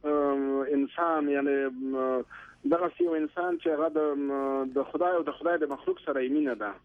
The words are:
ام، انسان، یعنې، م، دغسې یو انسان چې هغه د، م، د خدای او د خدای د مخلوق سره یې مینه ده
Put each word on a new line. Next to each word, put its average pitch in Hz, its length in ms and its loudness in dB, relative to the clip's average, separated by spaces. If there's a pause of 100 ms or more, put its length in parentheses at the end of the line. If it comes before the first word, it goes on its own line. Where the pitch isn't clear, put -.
ام، 143 400 2 (300)
انسان، 151 540 0
یعنې، 143 280 2 (160)
م، 131 500 -2 (500)
دغسې 175 280 0
یو 170 140 2
انسان 170 440 -2
چې 170 100 -2
هغه 156 200 2
د، 156 100 0
م، 143 320 0 (460)
د 135 160 0
خدای 175 240 2
او 165 60 2
د 147 160 -4
خدای 170 200 0
د 151 140 0
مخلوق 180 320 -2
سره 139 180 0
یې 127 140 0
مینه 139 180 2
ده 104 180 -6 (120)